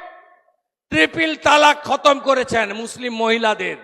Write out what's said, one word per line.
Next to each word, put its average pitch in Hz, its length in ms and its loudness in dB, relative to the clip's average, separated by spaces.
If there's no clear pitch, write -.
ট্রিপল 311 460 0
তালাক 294 480 4
খতম 277 360 2
করেছেন 226 540 -2
মুসলিম 233 400 -10
মহিলাদের 226 720 -2